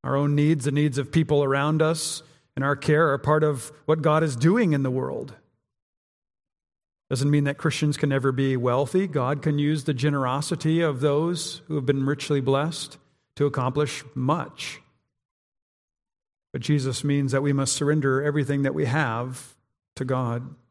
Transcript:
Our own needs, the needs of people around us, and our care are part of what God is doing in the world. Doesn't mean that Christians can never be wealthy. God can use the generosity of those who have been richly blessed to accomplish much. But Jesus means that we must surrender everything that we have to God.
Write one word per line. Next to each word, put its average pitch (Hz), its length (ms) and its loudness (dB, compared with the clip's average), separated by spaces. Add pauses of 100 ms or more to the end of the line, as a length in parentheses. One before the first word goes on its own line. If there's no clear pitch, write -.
Our 131 100 0
own 143 180 2
needs, 147 300 2
the 143 80 0
needs 143 260 0
of 135 140 -6
people 156 320 2
around 143 380 2
us, 156 420 0 (320)
and 135 80 -2
our 139 140 0
care 156 340 4
are 139 60 0
part 156 260 2
of 143 300 -2 (120)
what 160 160 2
God 156 220 4
is 135 140 -2
doing 180 340 4
in 139 120 2
the 131 60 0
world. 131 460 -4 (1700)
Doesn't 139 220 0
mean 147 140 4
that 143 120 -4
Christians 147 400 0
can 156 100 0
never 135 240 2
be 135 240 0
wealthy. 131 520 0
God 139 340 -2
can 147 180 0
use 147 240 0
the 147 100 -2
generosity 143 880 0
of 147 220 0
those 156 680 -2
who 156 80 -6
have 135 100 -2
been 135 200 0
richly 143 340 -2
blessed 139 580 -2 (380)
to 143 120 0
accomplish 131 580 -2 (100)
much. 135 640 -4 (1700)
But 123 80 -6
Jesus 131 420 0
means 143 280 0
that 135 100 2
we 143 100 0
must 135 220 0
surrender 139 480 2
everything 143 400 0
that 135 120 0
we 151 120 0
have 127 680 -4 (400)
to 135 100 -6
God. 127 500 -2 (160)